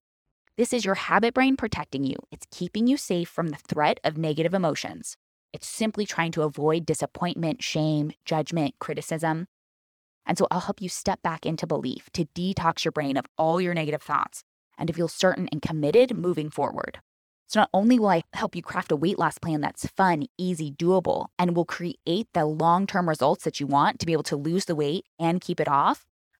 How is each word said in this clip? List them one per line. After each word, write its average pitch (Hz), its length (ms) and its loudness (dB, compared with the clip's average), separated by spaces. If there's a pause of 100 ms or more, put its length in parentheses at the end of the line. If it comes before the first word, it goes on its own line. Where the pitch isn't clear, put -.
(580)
This 247 160 2
is 226 120 0
your 190 100 2
habit 220 400 2
brain 269 220 4
protecting 151 460 -4
you. - 120 -2 (160)
It's - 200 -18
keeping 214 360 -2
you 277 100 4
safe 175 320 -2
from 170 180 -4
the 147 100 -6
threat 151 460 2
of 156 140 0
negative 160 380 0
emotions. 147 600 -4 (340)
It's - 160 -14
simply 220 380 -2
trying 165 260 -2
to 156 120 0
avoid 156 420 0
disappointment, 160 800 -4
shame, 151 480 0 (140)
judgment, 156 540 -2
criticism. 160 680 -4 (760)
And - 120 -2
so 190 120 2
I'll 180 100 0
help - 220 -4
you 180 80 -4
step - 320 -4
back 165 240 -4
into 160 220 -4
belief 143 460 -4
to 170 120 -2
detox 175 600 -2
your 160 60 0
brain 139 260 -2
of 123 80 -2 (120)
all 165 240 2
your 175 120 0
negative 151 280 -2
thoughts - 420 -2 (340)
and 165 100 -4
to 165 60 -2
feel 165 140 0
certain 185 440 0
and 151 100 -6
committed 170 560 2
moving 156 320 -2
forward. - 500 -6 (480)
So 214 120 2
not - 140 4
only 226 260 6
will 208 100 4
I 170 140 4 (100)
help - 220 -4
you 170 60 -8
craft - 300 -6
a 156 40 2
weight 165 220 0
loss 160 200 0
plan 156 240 -2
that's 143 260 -6
fun, 170 380 2 (120)
easy, 165 340 -4
doable, 175 560 2 (100)
and 175 180 2
will 170 100 2
create 175 680 -4
the 160 120 2
long-term 170 640 2
results 156 340 2
that - 160 -4
you 143 80 -4
want 143 320 2
to - 60 -6
be 165 80 0
able 147 100 0
to - 120 -4
lose 165 300 -2
the 170 100 -2
weight 151 300 -2 (140)
and 165 220 0
keep - 180 -2
it 147 80 0
off, 147 380 2 (340)